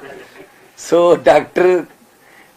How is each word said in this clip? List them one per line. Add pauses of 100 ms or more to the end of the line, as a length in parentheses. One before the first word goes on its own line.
(760)
ਸੋ
ਡਾਕਟਰ (720)